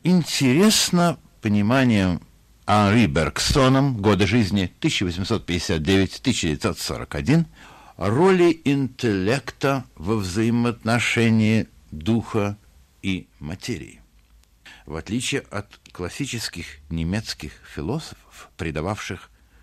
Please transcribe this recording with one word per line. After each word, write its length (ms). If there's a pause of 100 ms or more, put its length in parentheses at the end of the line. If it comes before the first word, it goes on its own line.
интересно 1160 (220)
понимание 800 (440)
Анри 420
Бергсоном, 920
годы 280
жизни 540
тысяча 240
восемьсот 420
пятьдесят 380
девять, 380
тысяча 260
девятьсот 320
сорок 360
один, 300 (520)
роли 680
интеллекта 1200 (120)
во 200
взаимоотношении 1500 (240)
духа 680 (440)
и 260 (120)
материи. 640 (840)
В 100
отличие 460
от 360 (140)
классических 720 (240)
немецких 600 (240)
философов, 800
придававших 720 (340)